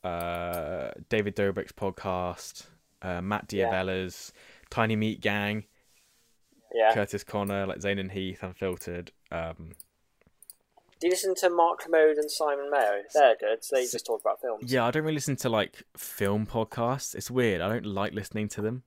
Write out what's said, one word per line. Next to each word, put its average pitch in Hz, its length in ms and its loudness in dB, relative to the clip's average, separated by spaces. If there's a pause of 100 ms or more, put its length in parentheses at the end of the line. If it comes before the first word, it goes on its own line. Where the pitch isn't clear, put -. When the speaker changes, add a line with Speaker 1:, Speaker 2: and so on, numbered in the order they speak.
Speaker 1:
uh, 87 880 -4 (180)
David 104 280 0
Dobrik's 98 360 -2
podcast, 90 920 -6 (340)
uh, 87 220 -6
Matt 104 300 -4
Speaker 2:
Yeah. 98 180 2
Speaker 1:
Diavella's 92 640 -2 (380)
Tiny 110 260 2
Meat 107 240 0
Gang, 104 460 -2 (1080)
Speaker 2:
Yeah. 110 200 6
Speaker 1:
Curtis 101 280 -2
Connor, 101 440 -2
like, 95 140 -6
Zane 98 200 0
and 95 100 -6
Heath, 95 320 -6
Unfiltered. 90 680 -6 (180)
Um, 82 420 -8 (1300)
Speaker 2:
Do 165 60 0
you 180 60 4
listen 185 240 0
to 185 140 4
Mark 170 320 4
Kermode 156 360 6
and 151 100 -2
Simon 143 440 -2
Mayo? 104 320 2 (100)
They're 135 220 8
good, 107 260 -2
so - 140 -2
they 127 80 4
Speaker 1:
S-, 120 80 -4
Speaker 2:
just 117 140 -6
talk 113 140 -2
about - 200 -2
films. 120 320 -4
Speaker 1:
Yeah, 123 120 4
I 120 60 4
don't 156 140 0
really 156 100 0
listen 143 220 -2
to, - 120 -2
like, 110 360 0 (120)
film 104 480 0
podcasts. 117 680 -2
It's - 160 -8
weird. 117 300 2
I 90 80 0
don't 113 180 -2
like 98 280 -2
listening 104 340 -4
to - 140 -6
them 120 240 -2